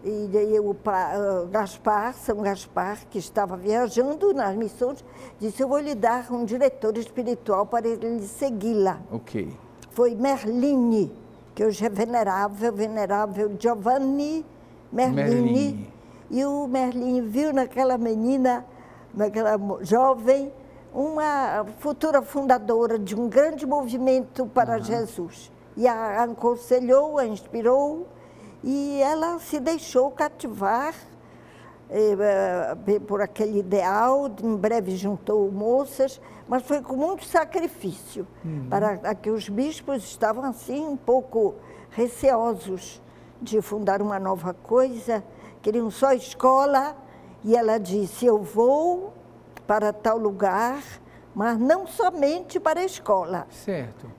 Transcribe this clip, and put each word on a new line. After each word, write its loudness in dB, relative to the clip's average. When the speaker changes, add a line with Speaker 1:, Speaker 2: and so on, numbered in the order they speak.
Speaker 1:
e -6
daí 2
o 0
pa-, -2
ah, 0
Gaspar, 0
São -4
Gaspar, -4
que -8
estava -4
viajando 0
nas 0
missões, -4
disse: -4
"Eu 0
vou 2
lhe -4
dar 0
um -2
diretor 2
espiritual -2
para -2
ele -4
segui-la." 0
Speaker 2:
Ok. -8
Speaker 1:
Foi 2
Merline, 2
que -4
hoje 0
é 0
venerável, 0
venerável -2
Giovanni 0
Merlini. 2
Speaker 2:
Merlini. 0
Speaker 1:
E 0
o -2
Merlini 0
viu 0
naquela 2
menina, 0
naquela 0
mo-, -4
jovem, 4
uma 0
futura 2
fundadora 2
de -4
um 0
grande 4
movimento 0
para 2
Speaker 2:
Aham. -4
Speaker 1:
Jesus. -6
E 2
a 0
aconselhou, 2
a 2
inspirou, 0
e -4
ela 0
se -6
deixou 0
cativar, -2
eh, 2
eh, 2
pe-, 2
por -4
aquele -2
ideal. 2
Em 0
breve 0
juntou 0
moças, 0
mas -2
foi -2
com -8
muito -2
sacrifício, -4
Speaker 2:
Uhum. -8
Speaker 1:
para 0
a -2
que -8
os -4
bispos -4
estavam -2
assim -6
um -6
pouco 0
receosos -2
de 0
fundar -2
uma -2
nova -4
coisa, 0
queriam 0
só 2
escola, 2
e 4
ela 2
disse: -2
"Eu 6
vou 2
para 2
tal 0
lugar, 0
mas 0
não 2
somente 0
para 0
a 0
escola. -2
Speaker 2:
Certo. -10